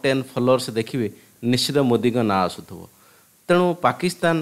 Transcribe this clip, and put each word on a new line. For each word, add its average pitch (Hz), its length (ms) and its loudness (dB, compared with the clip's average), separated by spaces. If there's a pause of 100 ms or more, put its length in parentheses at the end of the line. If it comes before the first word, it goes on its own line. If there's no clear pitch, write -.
ଟେନ୍ 135 200 0
ଫଲୋଅର୍ସ 127 460 0
ଦେଖିବେ, 113 380 -4 (360)
ନିଶ୍ଚିତ 123 380 0
ମୋଦିଙ୍କ 120 400 2
ନାଁ 98 240 2
ଆସୁଥିବ। 87 340 -10 (680)
ତେଣୁ 175 160 4 (160)
ପାକିସ୍ତାନ 165 600 0